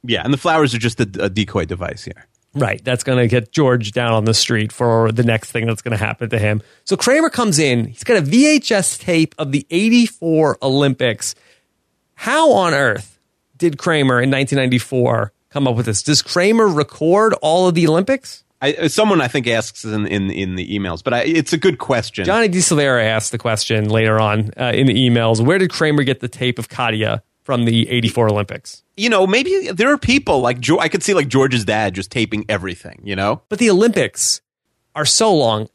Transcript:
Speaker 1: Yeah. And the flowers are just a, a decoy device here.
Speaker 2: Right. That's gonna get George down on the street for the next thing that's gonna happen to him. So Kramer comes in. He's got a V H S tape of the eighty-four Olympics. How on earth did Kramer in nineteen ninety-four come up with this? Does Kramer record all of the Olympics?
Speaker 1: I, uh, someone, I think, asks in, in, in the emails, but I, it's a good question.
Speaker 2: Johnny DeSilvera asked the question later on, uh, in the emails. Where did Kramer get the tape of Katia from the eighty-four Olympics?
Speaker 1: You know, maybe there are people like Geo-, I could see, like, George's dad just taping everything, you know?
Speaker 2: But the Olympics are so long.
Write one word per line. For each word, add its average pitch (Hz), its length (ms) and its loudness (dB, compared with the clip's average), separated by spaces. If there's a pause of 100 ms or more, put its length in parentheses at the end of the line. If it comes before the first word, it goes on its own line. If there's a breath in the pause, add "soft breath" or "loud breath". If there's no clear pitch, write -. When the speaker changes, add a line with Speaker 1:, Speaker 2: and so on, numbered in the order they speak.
Speaker 1:
Yeah. 107 200 -2
And 131 80 -2
the 139 60 -2
flowers 156 360 0
are 120 40 -4
just 117 220 -4
a, 107 80 0 (120)
a 101 80 0
decoy 95 380 -2
device 90 380 -10
here. - 220 -18 (280)
Speaker 2:
Right. - 280 -4
That's 127 220 -4
gonna 123 220 2
get 117 260 -2
George 120 400 0
down 120 220 -2
on 107 100 0
the 113 100 2
street 107 380 -2
for 113 400 2
the 120 120 0
next 113 260 0
thing 113 160 -2
that's 113 160 -4
gonna 113 160 -4
happen 110 320 -6
to 117 80 -2
him. 107 240 0 (220 soft breath)
So 196 120 -2
Kramer 302 320 2
comes 208 300 0
in. 123 280 0
He's - 180 -16
got 240 120 2
a 170 60 2
V 220 240 4
H 302 260 2
S 196 240 0
tape 165 420 0
of 143 140 -4
the 143 180 -2
eighty-four 170 920 2
Olympics. 135 720 0 (800 soft breath)
How 285 380 0
on 180 200 2
earth 131 460 -2 (380)
did 165 200 0
Kramer 135 460 2
in 131 80 0
nineteen 139 260 0
ninety-four 123 760 0 (180)
come 139 180 -2
up 117 80 -2
with 117 100 -2
this? 104 160 -4
Does 147 200 0
Kramer 214 440 2
record 170 760 2
all 180 260 2
of 170 60 2
the 165 120 4
Olympics? 196 540 -2 (220)
Speaker 1:
I, 143 120 0
uh, 165 140 -2
someone, 202 320 2
I 123 80 0
think, 123 180 -4
asks 113 380 -4
in, 107 220 -4
in, 98 240 -2
in 92 240 -6
the 92 240 -6
emails, 87 260 -6
but 120 80 -2
I, 120 120 0
it's 160 280 -2
a 165 60 -2
good 175 200 0
question. 110 460 -4
Speaker 2:
Johnny 220 240 2
DeSilvera 147 560 2
asked 110 260 -2
the 120 60 -8
question 107 540 -2
later 110 280 2
on, 107 380 0
uh, 123 180 -2
in 135 120 2
the 113 80 4
emails. 117 500 2
Where 175 140 4
did 185 120 2
Kramer 151 320 0
get 131 180 -2
the 127 80 -8
tape 123 300 -4
of 110 120 -10
Katia 110 520 -2 (200)
from 120 240 -2
the 113 240 2
eighty-four 113 400 0
Olympics? 101 520 -6 (140)
Speaker 1:
You 226 140 -2
know, 190 160 4
maybe 311 460 0
there 226 200 2
are 285 60 2
people 208 420 0
like 123 200 -2
Geo-, 147 180 2
I 160 100 0
could 175 140 -2
see, 208 100 0
like, 147 160 2
George's 123 380 2
dad 107 280 -2
just 98 160 -8
taping 107 380 -4
everything, 92 560 -8
you 101 120 -8
know? 101 340 -2
Speaker 2:
But 208 80 -6
the 233 100 2
Olympics 190 720 0 (540)
are 151 100 -6
so 220 300 2
long. 113 400 0